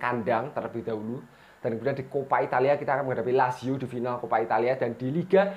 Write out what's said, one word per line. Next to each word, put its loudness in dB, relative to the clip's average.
kandang 0
terlebih -6
dahulu. -6
Dan -2
kemudian -2
di -6
Coppa 0
Italia 2
kita 0
akan 0
menghadapi 0
Lazio 0
di -6
final -4
Coppa 0
Italia. 2
Dan -2
di -4
Liga 4